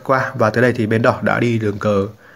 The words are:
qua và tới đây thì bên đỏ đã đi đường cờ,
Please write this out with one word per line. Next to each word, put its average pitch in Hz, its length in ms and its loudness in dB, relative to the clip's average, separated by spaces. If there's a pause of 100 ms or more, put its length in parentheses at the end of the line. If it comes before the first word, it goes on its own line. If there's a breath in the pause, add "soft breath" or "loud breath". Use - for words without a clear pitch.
qua 131 300 -2
và 113 160 2
tới 117 120 2
đây 123 100 4
thì 117 140 -2
bên 113 160 0
đỏ 110 200 2
đã 101 180 0
đi 117 180 0
đường 104 200 -4
cờ, 104 300 -2 (280 loud breath)